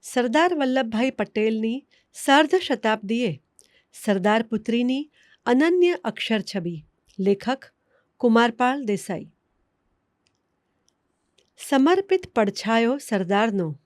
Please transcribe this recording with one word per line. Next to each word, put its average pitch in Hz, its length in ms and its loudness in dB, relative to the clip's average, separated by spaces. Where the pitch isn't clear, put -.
સરદાર 285 540 0
વલ્લભભાઈ 254 540 0
પટેલની 220 760 -4
સાર્ધ 294 420 4
શતાબ્દીએ 220 880 -2
સરદાર 208 500 0
પુત્રીની 240 680 -4
અનન્ય 349 580 4
અક્ષર 214 380 -4
છબી. 170 440 -8
લેખક 202 460 -2
કુમારપાળ 240 640 2
દેસાઈ. 202 480 -6
સમર્પિત 359 720 0
પડછાયો 226 680 0
સરદારનો. 196 880 -2